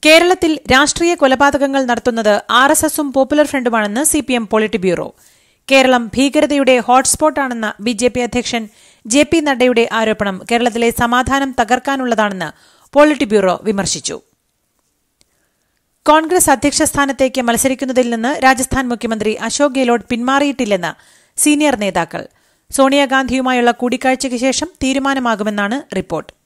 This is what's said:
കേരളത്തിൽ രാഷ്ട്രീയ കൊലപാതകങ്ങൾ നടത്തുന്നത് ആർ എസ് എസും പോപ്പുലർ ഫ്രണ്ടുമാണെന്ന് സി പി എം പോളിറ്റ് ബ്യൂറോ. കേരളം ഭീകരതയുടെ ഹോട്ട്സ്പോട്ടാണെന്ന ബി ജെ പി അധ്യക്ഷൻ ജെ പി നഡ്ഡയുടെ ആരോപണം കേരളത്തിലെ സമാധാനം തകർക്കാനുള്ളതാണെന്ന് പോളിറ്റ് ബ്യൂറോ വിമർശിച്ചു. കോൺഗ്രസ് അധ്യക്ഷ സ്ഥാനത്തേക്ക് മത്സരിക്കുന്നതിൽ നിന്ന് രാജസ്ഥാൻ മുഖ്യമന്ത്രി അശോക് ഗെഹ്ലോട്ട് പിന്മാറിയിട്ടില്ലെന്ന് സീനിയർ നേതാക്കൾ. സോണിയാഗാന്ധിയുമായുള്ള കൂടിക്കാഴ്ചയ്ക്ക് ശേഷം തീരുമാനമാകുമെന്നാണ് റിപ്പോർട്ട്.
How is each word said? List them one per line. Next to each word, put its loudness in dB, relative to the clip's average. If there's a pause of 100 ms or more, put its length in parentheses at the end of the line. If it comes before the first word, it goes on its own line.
കേരളത്തിൽ 4 (120)
രാഷ്ട്രീയ 2
കൊലപാതകങ്ങൾ 0
നടത്തുന്നത് 0
ആർ 4
എസ് 0
എസും -4
പോപ്പുലർ 2
ഫ്രണ്ടുമാണെന്ന് -2
സി 0
പി -4
എം -2
പോളിറ്റ് 0
ബ്യൂറോ. -2 (560)
കേരളം 4
ഭീകരതയുടെ 2
ഹോട്ട്സ്പോട്ടാണെന്ന 0
ബി -4
ജെ 0
പി -2
അധ്യക്ഷൻ -4 (400)
ജെ 2
പി 2
നഡ്ഡയുടെ 0
ആരോപണം -2 (100)
കേരളത്തിലെ 0
സമാധാനം -2
തകർക്കാനുള്ളതാണെന്ന് -2 (440)
പോളിറ്റ് 4
ബ്യൂറോ 2
വിമർശിച്ചു. -6 (1800)
കോൺഗ്രസ് 4
അധ്യക്ഷ 2
സ്ഥാനത്തേക്ക് 0
മത്സരിക്കുന്നതിൽ 0
നിന്ന് -2
രാജസ്ഥാൻ 2
മുഖ്യമന്ത്രി -4
അശോക് -2
ഗെഹ്ലോട്ട് 0
പിന്മാറിയിട്ടില്ലെന്ന് -2 (440)
സീനിയർ 2
നേതാക്കൾ. -4 (440)
സോണിയാഗാന്ധിയുമായുള്ള 0
കൂടിക്കാഴ്ചയ്ക്ക് -2
ശേഷം -2 (160)
തീരുമാനമാകുമെന്നാണ് -2
റിപ്പോർട്ട്. -8